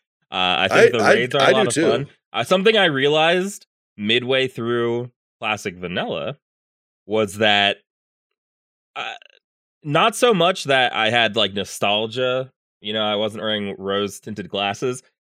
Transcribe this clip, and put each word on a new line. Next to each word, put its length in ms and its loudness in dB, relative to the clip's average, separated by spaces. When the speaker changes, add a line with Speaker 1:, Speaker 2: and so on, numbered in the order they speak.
Speaker 1:
I 380 0
think 260 4
Speaker 2:
I, 20 2
Speaker 1:
the 60 2
Speaker 2:
I, 100 6
Speaker 1:
raids 220 0
are 60 2
Speaker 2:
I 80 4
Speaker 1:
a 20 6
lot 120 2
Speaker 2:
do 40 0
Speaker 1:
of 60 -2
Speaker 2:
too. 160 0
Speaker 1:
fun. 180 0
Uh, 140 -2
something 320 2
I 80 4
realized 800 0
midway 500 0
through 640 -2
Classic 340 -4
Vanilla 640 -6
was 340 -2
that, 400 2
uh, 200 -10
not 320 2
so 180 4
much 320 2
that 280 2
I 160 0
had, 260 2
like, 180 0
nostalgia. 960 -2
You 140 -8
know, 100 -2
I 120 -2
wasn't 280 -4
wearing 340 -4
rose-tinted 720 -6
glasses. 540 -4